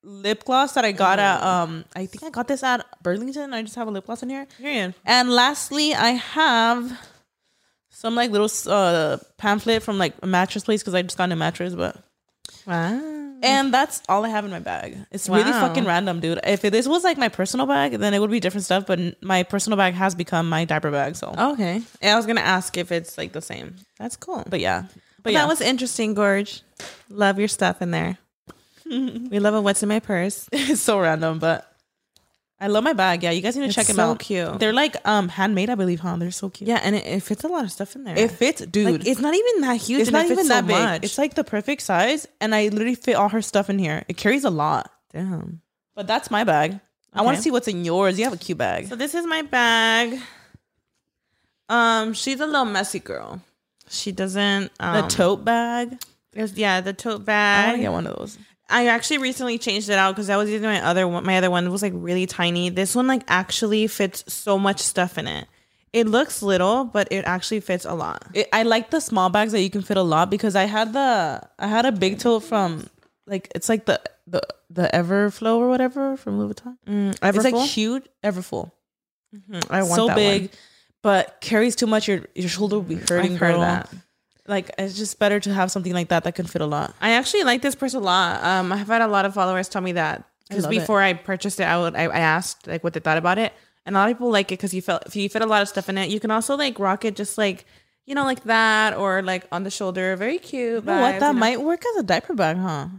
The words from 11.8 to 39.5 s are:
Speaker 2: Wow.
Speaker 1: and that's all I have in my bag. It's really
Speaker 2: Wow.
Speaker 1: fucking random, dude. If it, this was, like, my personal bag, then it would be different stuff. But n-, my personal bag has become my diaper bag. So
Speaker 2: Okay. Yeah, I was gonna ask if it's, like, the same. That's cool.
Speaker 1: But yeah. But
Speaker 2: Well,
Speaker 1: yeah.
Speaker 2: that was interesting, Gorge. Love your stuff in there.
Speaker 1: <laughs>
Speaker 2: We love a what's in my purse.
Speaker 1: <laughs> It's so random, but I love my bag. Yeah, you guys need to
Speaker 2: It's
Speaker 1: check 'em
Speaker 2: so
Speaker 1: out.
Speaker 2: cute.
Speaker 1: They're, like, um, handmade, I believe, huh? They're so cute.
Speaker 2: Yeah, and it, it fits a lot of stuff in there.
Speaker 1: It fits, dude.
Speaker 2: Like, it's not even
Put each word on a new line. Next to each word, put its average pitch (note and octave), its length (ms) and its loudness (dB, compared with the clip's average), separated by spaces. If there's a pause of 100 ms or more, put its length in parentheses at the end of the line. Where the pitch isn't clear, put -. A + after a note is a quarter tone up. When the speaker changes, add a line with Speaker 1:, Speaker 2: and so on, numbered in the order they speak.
Speaker 2:
Wow. F3+ 320 -2 (440)
Speaker 1:
and C4+ 300 4
that's C#4 360 0
all G3+ 160 2
I A3+ 40 -4
have G#3 160 -2
in G3+ 60 -8
my F3 100 -8
bag. - 360 -8 (140)
It's - 180 -8
really F#3+ 220 4
Speaker 2:
Wow. A3 180 2
Speaker 1:
fucking E3 160 0
random, F3 360 0
dude. E3 240 -2
If G3 200 0
it, G#3 60 2
this A#3 180 2
was, E4+ 160 2
like, E4 140 2
my A#3+ 100 2
personal B3+ 380 -2
bag, C#4 320 2
then G#3 160 2
it G3+ 60 2
would G#3 100 2
be A3+ 100 2
different F#3 240 -2
stuff. G3 220 0
But F#3 120 0
n-, F3 220 -4
my F#3 220 2
personal G3+ 340 -2
bag F#3 180 4
has F#3+ 200 0
become E3+ 340 -2
my E3 160 0
diaper D#3 260 -2
bag. C#3+ 260 -2
So - 220 -10
Speaker 2:
Okay. A3+ 440 0 (200)
Yeah, G#3 120 4
I - 20 6
was A3+ 100 2
gonna A3+ 140 0
ask F#3 360 0
if F3 140 -4
it's, E3+ 280 -4
like, - 140 -8
the D#3+ 100 -10
same. - 340 -14 (220)
That's A3+ 180 -10
cool. - 320 -8
Speaker 1:
But F3 120 -4
yeah. F#2 220 -2 (400)
But - 40 -6
Speaker 2:
Well, A#3+ 80 0
Speaker 1:
yeah. D4+ 80 4
Speaker 2:
that D4 60 2
was - 120 0
interesting, A#3+ 540 -2
Gorge. G3+ 480 0 (460)
Love G3+ 300 2
your G#3 100 0
stuff F3+ 340 -2
in F3 100 -4
there. E3+ 300 -2
Speaker 1:
<laughs> - 640 -20
Speaker 2:
We B3 520 -4
love G#3 160 2
a G#3+ 60 2
what's G3 220 2
in G#3 60 0
my G#3+ 120 2
purse. F#3+ 480 -4
Speaker 1:
<laughs> - 40 -8
It's C#4 280 0
so G#3 180 2
random, D#3+ 400 0
but D#3+ 300 -2 (920)
I G3 80 -4
love G#3+ 160 2
my D#4+ 80 2
bag. F#3 320 2
Yeah, E3+ 60 2
you E3+ 100 0
guys A3 160 -2
need C#4 60 -4
to C4+ 60 -2
Speaker 2:
It's G3 60 -2
Speaker 1:
check A3+ 160 2
'em G3+ 60 0
Speaker 2:
so E3+ 140 4
Speaker 1:
out. - 100 -2
Speaker 2:
cute. F3 400 -4
Speaker 1:
They're, A3 120 2
like, C#4+ 320 2
um, G3+ 240 4
handmade, F#3+ 420 0
I B3 40 0
believe, F3+ 260 0
huh? F3 160 -4
They're F3 140 -4
so G3 180 -8
cute. G3+ 200 -8
Speaker 2:
Yeah, A#3 140 2
and G3+ 120 2
it, G3+ 120 -2
it F#3+ 140 -2
fits - 240 -6
a D#4 40 -4
lot E4 160 -2
of F3+ 80 -8
stuff - 240 -10
in C#4 80 -14
there. G3 120 -6
Speaker 1:
It A3 140 4
fits, A#3+ 360 0
dude. F3 340 2
Speaker 2:
Like, F#3 60 -4
it's A#3 140 0
not D4 140 0
even A4 280 2